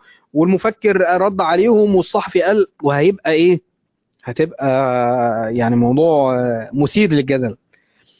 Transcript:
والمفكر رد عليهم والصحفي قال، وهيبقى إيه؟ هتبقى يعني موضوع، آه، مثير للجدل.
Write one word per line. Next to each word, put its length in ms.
والمفكر 880
رد 200
عليهم 540
والصحفي 460
قال، 260
وهيبقى 480
إيه؟ 300
هتبقى 1300
يعني 200
موضوع، 640
آه، 340
مثير 400
للجدل. 420